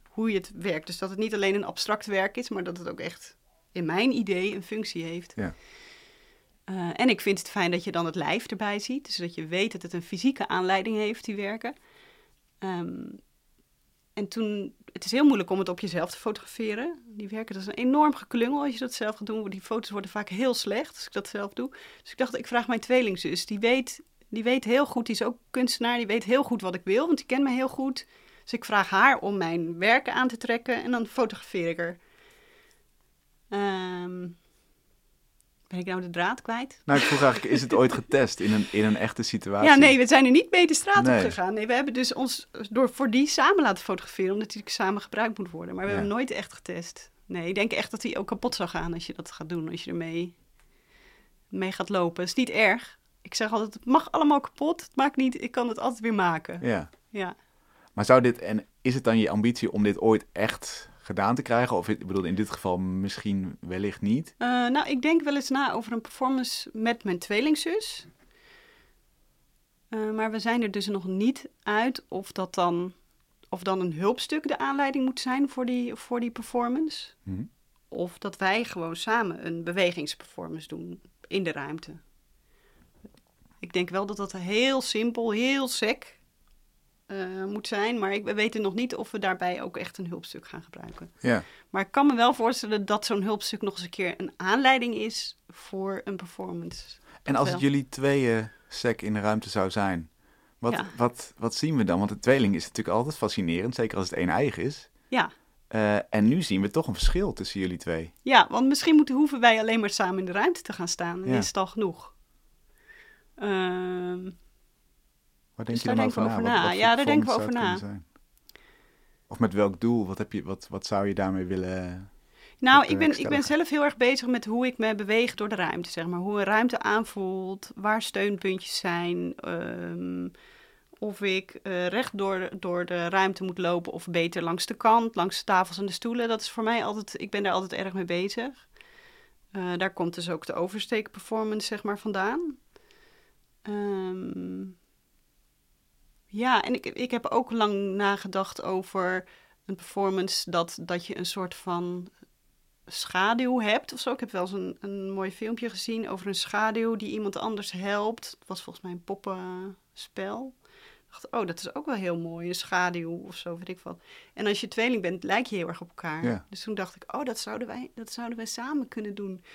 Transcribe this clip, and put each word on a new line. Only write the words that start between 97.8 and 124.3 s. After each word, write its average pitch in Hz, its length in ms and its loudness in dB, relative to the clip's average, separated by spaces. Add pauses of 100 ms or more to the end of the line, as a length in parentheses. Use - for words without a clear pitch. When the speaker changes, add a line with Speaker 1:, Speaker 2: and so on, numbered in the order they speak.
Speaker 2:
tweeën 127 600 2 (200)
sec - 320 -2
in 107 120 -2
de 107 60 0
ruimte 107 300 2
zou 95 220 2
zijn, 92 380 0 (500)
wat, 113 140 0
Speaker 1:
Ja. - 120 -2 (120)
Speaker 2:
wat, 120 400 0
wat 113 180 -2
zien 156 220 0
we 117 60 6
dan? 90 160 4
Want 101 120 0
een 101 80 -8
tweeling 123 360 6
is 80 120 -4
natuurlijk 107 300 0
altijd 131 200 -2
fascinerend, 101 580 0
zeker 113 220 -2
als 92 120 -2
het - 100 -4
een 90 100 2
eigen 110 340 0
is. 143 260 -6 (180)
Speaker 1:
Ja. 240 240 0 (360)
Speaker 2:
Eh, 107 280 2 (180)
en 107 140 6
nu 156 140 4
zien 98 200 2
we 101 80 2
toch 156 180 0
een 107 60 -2
verschil 180 400 2
tussen - 260 -6
jullie 90 180 -2
twee. 82 440 -4
Speaker 1:
Ja, 254 280 8
want 254 180 2
misschien 302 280 6
moeten, 294 200 8
hoeven 285 240 2
wij 226 200 6
alleen 226 200 2
maar 208 100 0
samen 190 300 0
in 185 60 -2
de 180 60 -6
ruimte 233 300 0
te - 120 -10
gaan 175 140 -4
staan. 175 340 -4
Dan 190 100 -2
Speaker 2:
Ja. - 60 4
Speaker 1:
is 196 100 0
het - 100 -4
al 190 100 0
genoeg. 196 460 -4 (1200)
Ehm, 180 880 -2 (1300)
Speaker 2:
Waar - 100 -8
denk 240 140 -2
Speaker 1:
dus - 20 -8
Speaker 2:
je - 60 -4
Speaker 1:
daar 226 80 2
Speaker 2:
dan 226 100 4
Speaker 1:
denken 233 180 0
Speaker 2:
over - 0 -
Speaker 1:
we 226 40 2
Speaker 2:
na? 226 80 0
Speaker 1:
over 226 80 0
Speaker 2:
Wat, 233 80 2 (100)
Speaker 1:
na. 175 60 4
Speaker 2:
wat 180 100 0
Speaker 1:
Ja, 226 100 6
Speaker 2:
voor 233 80 6
Speaker 1:
daar 277 100 2
denken 285 220 4
we 247 80 4
Speaker 2:
performance 226 320 0
Speaker 1:
over 180 120 0
Speaker 2:
zou 104 140 -8
het 95 80 -10
Speaker 1:
na. - 0 -
Speaker 2:
kunnen - 20 -18 (480)
zijn? - 120 -20 (640)
Of - 120 -6
met 107 140 4
welk 98 280 4
doel? 117 260 2
Wat 95 100 -6
heb - 160 -6
je, 101 100 -2
wat, 95 260 -10
wat - 160 -8
zou 101 220 2
je 101 60 0
daarmee 95 320 0
willen 92 680 -4 (480)
Speaker 1:
Nou, 262 240 10
ik - 40 -4
ben, - 40 2
ik 294 80 2
ben 294 240 4
Speaker 2:
bewerkstelligen? 285 200 2
Speaker 1:
zelf 311 260 2
heel 294 140 2
erg 285 140 2
bezig 247 300 4
met 240 180 0